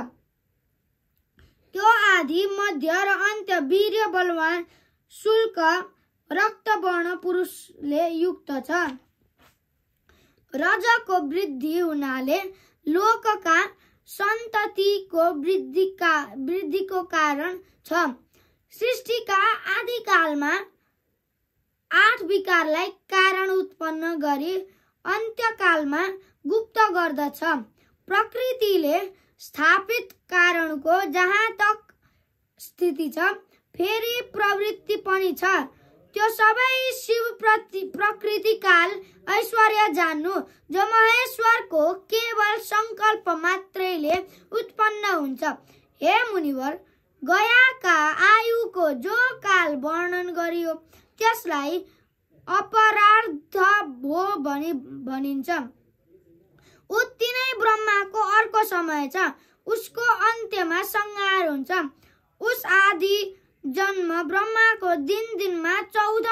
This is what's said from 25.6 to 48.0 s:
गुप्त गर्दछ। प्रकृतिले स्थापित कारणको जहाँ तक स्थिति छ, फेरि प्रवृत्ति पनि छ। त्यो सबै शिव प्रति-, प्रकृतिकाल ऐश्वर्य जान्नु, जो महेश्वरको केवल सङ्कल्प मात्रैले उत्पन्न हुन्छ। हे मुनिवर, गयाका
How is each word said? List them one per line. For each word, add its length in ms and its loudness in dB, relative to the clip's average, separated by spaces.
गुप्त 320 -2
गर्दछ। 600 0
प्रकृतिले 1080 0
स्थापित 720 0
कारणको 960 0
जहाँ 460 2
तक 420 -2
स्थिति 500 -4
छ, 100 -8
फेरि 460 -2
प्रवृत्ति 760 -2
पनि 380 0
छ। 100 -6
त्यो 160 2
सबै 640 2
शिव 480 -2
प्रति-, 580 -2
प्रकृतिकाल 1040 0
ऐश्वर्य 640 2
जान्नु, 400 -2
जो 140 2
महेश्वरको 1080 2
केवल 640 0
सङ्कल्प 720 0
मात्रैले 840 -2
उत्पन्न 540 -2
हुन्छ। 380 -2
हे 300 2
मुनिवर, 480 -4
गयाका 880 4